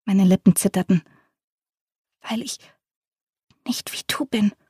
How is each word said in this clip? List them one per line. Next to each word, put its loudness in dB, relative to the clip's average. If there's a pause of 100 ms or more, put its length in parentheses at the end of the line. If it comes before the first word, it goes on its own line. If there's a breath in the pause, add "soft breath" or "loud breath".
Meine 2
Lippen 4
zitterten. 0 (1160)
Weil -8
ich -12 (1080 soft breath)
nicht -8
wie -14
du -6
bin. -2 (180)